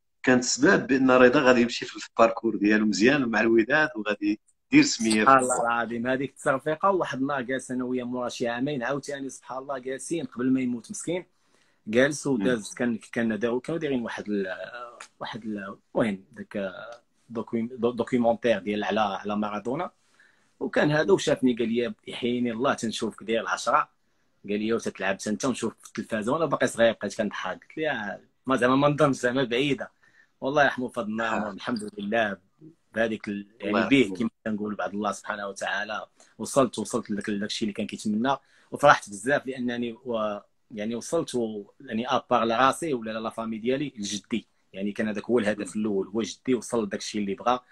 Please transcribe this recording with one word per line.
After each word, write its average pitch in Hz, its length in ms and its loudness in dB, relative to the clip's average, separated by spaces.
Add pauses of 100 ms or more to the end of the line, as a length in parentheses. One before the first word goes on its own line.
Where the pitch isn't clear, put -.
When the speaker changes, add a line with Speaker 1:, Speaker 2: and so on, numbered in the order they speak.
(240)
Speaker 1:
كانت 127 200 6
سبب 170 440 4
بان 131 240 4
رضا 127 300 8
غادي 127 200 8
يمشي 120 240 0
في - 240 -12
الباركور 113 460 4
ديالو 104 300 4
مزيان 120 400 4
مع 110 160 0
الوداد، 117 540 4
وغادي 104 440 -2 (320)
يدير 143 140 8
سميه 113 260 0
في 107 100 4
Speaker 2:
سبحان 135 160 8
الله 127 180 2
Speaker 1:
الكرة. 120 120 0
Speaker 2:
العظيم، 117 400 -2
هذيك 131 220 -2
التصرفيقه، 151 600 0
واحد 143 320 0
النهار 139 200 -2
جالس 127 300 -6
انا 127 120 -2
ويا 127 200 -2
مورا 123 260 -4
شي 123 180 -4
عامين، 123 360 -2
عاوتاني 135 460 -4
سبحان - 280 -12
الله 135 200 -8
جالسين 131 480 -6
قبل 127 260 0
ما 131 100 4
يموت 123 300 -4
مسكين، 170 340 -6 (600)
جالس 135 400 2
وداز، 127 420 0
Speaker 1:
مم. - 60 -16
Speaker 2:
كان، 120 220 -2 (140)
كان 113 280 -2
داو-، 120 200 0
كانوا 160 200 -6
دايرين 139 220 -2
واحد 104 280 -8
ال-، 98 180 0 (720)
واحد 113 260 -10
ال-، 104 320 -8 (180)
المهم 98 360 0
داك 98 400 -6 (580)
دوكيم-، 113 420 -4
دو-، 120 200 0
دوكيومونتير 117 680 2
ديال 104 240 -4
على، 98 160 0
على 101 360 -2
مارادونا، 104 560 -4 (680)
وكان 156 320 2
هذا 151 200 4
وشافني 139 420 4
قال 113 160 0
لي، 117 240 0 (140)
"يحييني 123 440 -2
الله 120 220 0
تنشوفك 110 500 -6
داير 110 180 0
العشرة." 117 480 0 (600)
قال 104 100 0
لي 110 140 0
وتتلعب 101 420 -2
حتى 104 140 -6
انت 104 160 -4
ونشوفك 113 340 -2
في - 80 -20
التلفازه، 110 460 -4
وانا 165 120 0
باقي 175 220 0
صغير 113 260 4
بقيت 104 240 -6
كنضحك، 95 460 -4
قلت - 140 -16
له 113 420 -4 (260)
ما 131 100 2
زعما 123 200 4
ما 143 120 4
نظنش 147 280 4
زعما 127 280 0
بعيده، 120 480 -2 (500)
والله 143 220 4
يرحمه 127 240 0
فضل 110 240 -6
النعم، 110 300 -2
Speaker 1:
آه. 107 100 -6
Speaker 2:
الحمد 104 460 -6
لله 104 400 -2 (560)
بهذيك 110 340 -2
ال-، 101 200 -6 (140)
Speaker 1:
الله 101 180 0
Speaker 2:
يعني 95 100 0
به 139 80 6
Speaker 1:
يرحمه. 98 180 4
Speaker 2:
كما 113 140 -2 (160)
كنقول 107 300 -4
بعد 92 180 -6
الله 101 180 -2
سبحانه 101 360 -8
وتعالى، 98 600 -6 (300)
وصلت، 113 420 0
وصلت 107 320 -4
لذاك، 101 180 -6
لذاك 101 200 -4
الشيء - 180 -4
اللي 101 60 -4
كان 110 140 -6
كيتمنى، 107 500 -2 (340)
وفرحت 143 380 4
بزاف 110 380 -2
لانني 120 460 -4
و-، 110 460 -4 (320)
يعني 110 240 -6
وصلت 139 400 -4
و-، 110 360 -4 (100)
يعني 123 260 -4
ابار 120 380 2
لراسي 131 480 2
ولا 110 260 -6
لا 113 100 -6
فامي 113 280 -6
ديالي 131 400 -2
لجدي، 101 500 -6 (260)
يعني 98 180 -4
كان 110 160 -4
هذاك 104 180 -6
هو 120 140 4
الهدف 101 360 -2
Speaker 1:
مم. 107 60 -2
Speaker 2:
الاول، 101 260 -2
هو 107 140 -4
جدي 123 340 -2
وصل 113 280 -2
لذاك 101 160 -6
الشيء - 220 -6
اللي 98 140 -4
بغا، 123 240 0 (120)